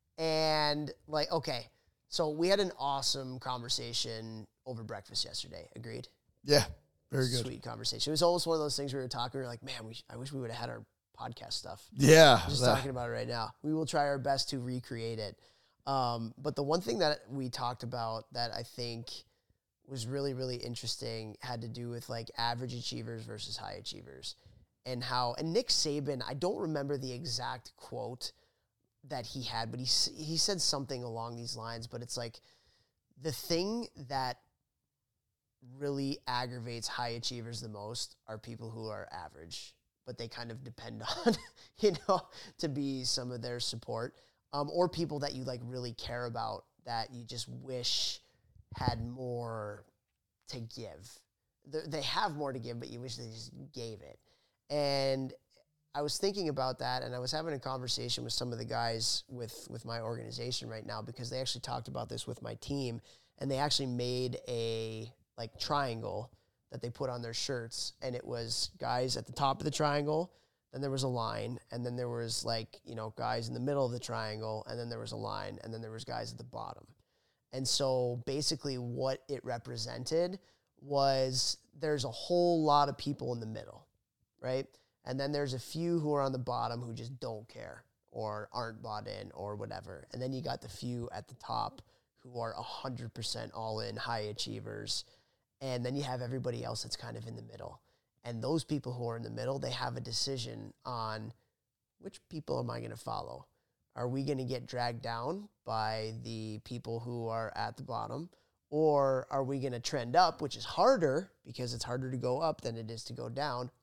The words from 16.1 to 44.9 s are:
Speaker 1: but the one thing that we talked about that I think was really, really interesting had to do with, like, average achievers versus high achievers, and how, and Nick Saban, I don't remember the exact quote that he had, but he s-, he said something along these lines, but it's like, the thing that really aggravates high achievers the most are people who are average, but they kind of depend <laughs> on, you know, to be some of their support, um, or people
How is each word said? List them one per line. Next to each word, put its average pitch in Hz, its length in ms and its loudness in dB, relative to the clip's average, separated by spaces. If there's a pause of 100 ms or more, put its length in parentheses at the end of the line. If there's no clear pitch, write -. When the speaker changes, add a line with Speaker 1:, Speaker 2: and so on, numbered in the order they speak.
Speaker 1:
but 139 180 -2
the 151 60 0
one 151 180 4
thing 202 200 2
that 151 280 4
we 131 220 -2
talked 123 320 -2
about 117 520 -4
that 120 200 0
I - 80 -6
think 120 480 -6 (800)
was 131 180 -6
really, 139 300 0
really 127 220 -2
interesting 113 840 -4
had 120 220 -4
to 120 40 -6
do 120 220 -6
with, 117 180 -6
like, 117 300 -4
average 120 380 0
achievers 117 480 -4
versus 107 340 -8
high 101 160 -8
achievers, - 600 -10 (500)
and 123 180 -2
how, 123 360 2
and 160 120 0
Nick 226 180 2
Saban, 143 560 2
I 139 100 -4
don't 175 240 0
remember 143 400 0
the 131 120 -6
exact 123 680 -4
quote 120 540 -6 (760)
that 131 200 -6
he - 160 -6
had, 113 300 -2
but 120 80 -6
he 131 80 -2
s-, - 280 6
he 156 220 -2
said 190 240 4
something 135 420 2
along 117 320 -4
these 120 220 -6
lines, 117 300 -6
but 120 160 -8
it's - 120 -6
like, 120 240 -6 (800)
the 147 120 -2
thing 196 560 0 (200)
that 131 300 0 (1400)
really 139 480 0
aggravates 120 600 -2
high 123 220 -2
achievers 117 500 -4
the 113 100 -8
most 107 460 -6 (120)
are 110 100 -6
people 113 320 -10
who 110 180 -6
are 104 240 -6
average, 82 640 -12 (320)
but 123 140 -10
they 117 80 -4
kind 117 240 -8
of 117 120 -10
depend 113 380 -12 (140)
<laughs> 339 100 -2
on, 233 100 6 (440)
you 202 140 6 (140)
know, 185 140 6 (380)
to 165 100 0
be 135 340 -2
some 123 280 0
of 120 100 -6
their 123 180 -4
support, 117 560 -4 (380)
um, 143 180 2
or 175 180 8
people 156 300 0